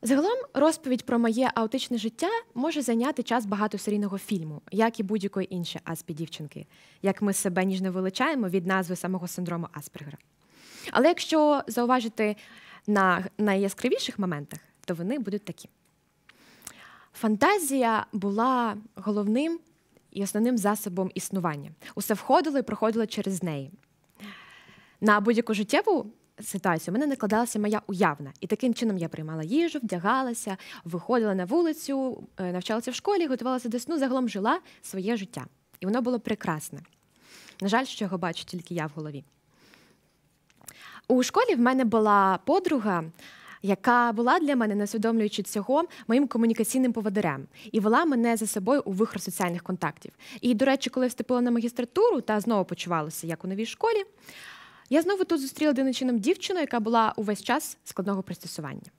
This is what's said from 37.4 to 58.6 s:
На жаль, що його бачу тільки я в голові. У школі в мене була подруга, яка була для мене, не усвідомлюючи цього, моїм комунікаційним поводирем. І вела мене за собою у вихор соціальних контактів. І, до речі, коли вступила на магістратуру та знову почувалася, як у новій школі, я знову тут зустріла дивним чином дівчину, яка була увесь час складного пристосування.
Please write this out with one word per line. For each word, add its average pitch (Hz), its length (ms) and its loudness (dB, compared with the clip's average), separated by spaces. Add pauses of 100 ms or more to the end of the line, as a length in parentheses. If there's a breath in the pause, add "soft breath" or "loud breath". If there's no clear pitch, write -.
На 190 80 0
жаль, 233 160 2
що - 200 -8
його 185 140 -4
бачу 175 260 -4
тільки 175 300 -10
я 160 120 -2
в 151 80 -8
голові. 151 300 -10 (1800 loud breath)
У 247 140 6
школі 440 320 2
в 240 60 0
мене 254 240 4
була 202 600 6
подруга, 262 600 2 (600 loud breath)
яка 240 480 4
була 240 260 4
для 285 180 2
мене, 214 180 2
не 202 100 0
усвідомлюючи 214 580 0
цього, 254 420 0 (240 loud breath)
моїм 254 180 4
комунікаційним 233 680 2
поводирем. 190 540 -2 (260 loud breath)
І 220 80 2
вела 226 240 4
мене 233 320 2
за 220 100 -2
собою 220 380 0
у 196 80 -4
вихор 202 280 0
соціальних 175 420 -4
контактів. - 500 -6 (280 loud breath)
І, 247 140 2
до 220 100 2
речі, 269 260 2
коли 254 160 0
вступила 247 340 -2
на 247 100 2
магістратуру 240 720 2
та 214 200 0
знову 202 240 2
почувалася, 170 600 -4
як 160 180 -6
у 185 40 -4
новій 196 180 -4
школі, 427 380 0 (840 loud breath)
я 302 120 4
знову 370 220 2
тут 330 160 0
зустріла 294 320 0
дивним 269 220 2
чином 247 240 0
дівчину, 339 420 0
яка 240 200 -2
була 226 360 2
увесь 208 260 -2
час - 420 -2
складного 196 380 -4
пристосування. - 760 -12